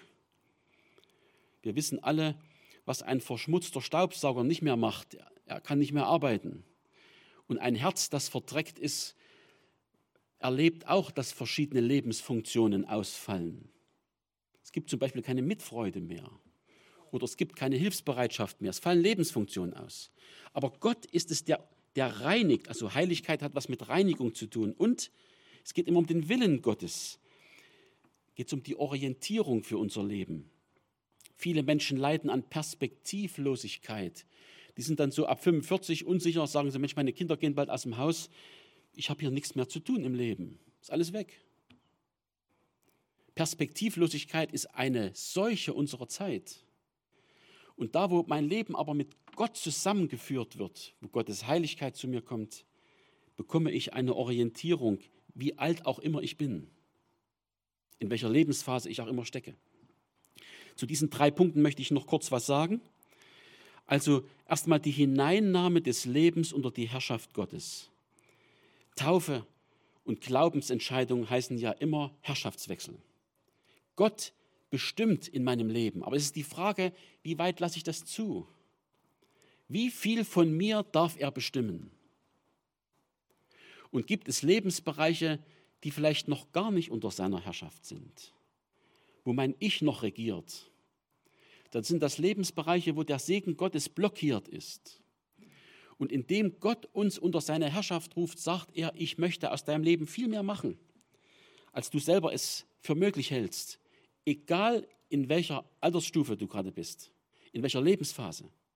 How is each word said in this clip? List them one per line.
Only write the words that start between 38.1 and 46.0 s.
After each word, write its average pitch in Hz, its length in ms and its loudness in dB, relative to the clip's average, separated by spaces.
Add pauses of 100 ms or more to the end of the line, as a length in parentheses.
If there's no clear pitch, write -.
Ich 156 160 -4
habe 143 80 -6
hier 147 100 -2
nichts 139 240 -4
mehr 127 160 -2
zu - 100 -8
tun 220 240 -2
im 127 120 -2
Leben. 113 420 -4 (240)
Ist - 80 -18
alles 165 240 -2
weg.“ - 260 -10 (2000)
Perspektivlosigkeit 160 1160 0
ist - 220 -6
eine 123 400 0
Seuche 196 600 -2
unserer 143 320 -4